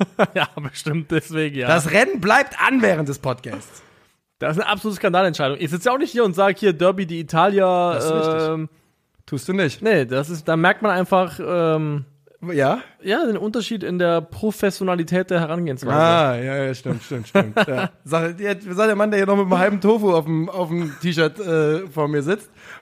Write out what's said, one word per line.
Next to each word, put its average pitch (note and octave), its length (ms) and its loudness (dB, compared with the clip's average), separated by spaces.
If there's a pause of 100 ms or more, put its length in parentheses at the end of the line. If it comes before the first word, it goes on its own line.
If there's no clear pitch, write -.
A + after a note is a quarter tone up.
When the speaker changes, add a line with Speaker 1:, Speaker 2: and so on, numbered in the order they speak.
(160)
Speaker 1:
<laughs> - 180 0
Ja, D#3+ 140 0 (140)
bestimmt D3+ 480 -6
deswegen, D#3 480 -2
ja. B2 100 -2
Speaker 2:
Das D#3+ 220 2
Rennen B3+ 320 2
bleibt A#3+ 360 2
an A#3+ 220 2
während E3+ 300 2
des C#3 80 -6
Podcasts. - 640 -10 (560)
Speaker 1:
Das D#3 180 -2
ist G#3 60 -2
eine - 100 -2
absolute G3+ 240 -6
Skandalentscheidung. E3+ 640 0
Ich D#3 100 -4
sitze F3 200 0
ja B3+ 40 2
auch C#4 40 -2
nicht D4+ 140 -2
hier A#3 120 2
und F#3 100 0
sag G3 220 2
hier G3 160 2
Derby F#3 320 2
d'Italia, F3 920 2
Speaker 2:
Das C3+ 120 0
ist D#3+ 60 0
richtig. D#3+ 360 0
Speaker 1:
ähm, D#3+ 200 -4 (560)
Speaker 2:
Tust - 240 -8
du F#3 40 -2
nicht. F#3 300 0
Speaker 1:
Nee, G3 220 4
das C3+ 260 -2
ist, D#3+ 180 -8
da E3 80 2
merkt F#3 260 2
man G#3+ 80 2
einfach, F3+ 500 0
ähm, D#3 640 0 (480)
Speaker 2:
Ja? D3 280 2 (220)
Speaker 1:
ja, A#3 220 0
den A3 120 0
Unterschied G#3+ 480 -4
in F3+ 160 -2
der E3+ 200 2
Professionalität F#3 1120 -2
der F3 80 2
Herangehensweise. D#3 580 -4
Speaker 2:
Ah, D#3+ 400 4
ja, C3 280 -4
ja, C3 100 -4
stimmt, B2 300 -6
stimmt, A#2+ 240 -10
stimmt. C#3+ 280 0
Speaker 1:
<laughs> G#3+ 120 2
Speaker 2:
Ja. D3 220 -4 (140)
Sag, E3 360 -4
ja, G3+ 200 -2
wir F#3 140 -10
sagen G#3+ 140 2
der G#3 80 2
Mann, G#3+ 160 2
der G3+ 60 0
hier G3 80 2
noch G3+ 100 4
mit G3 100 2
einem F3+ 120 2
halben G3 220 2
Tofu G#3 320 4
auf D#3+ 120 2
dem, D#3+ 260 -2
auf F3+ 180 -4
dem E3 320 -4
T-Shirt, D#3+ 380 0
äh, E3 480 0
vor D3 220 -4
mir D3 140 0
sitzt - 280 -4 (320)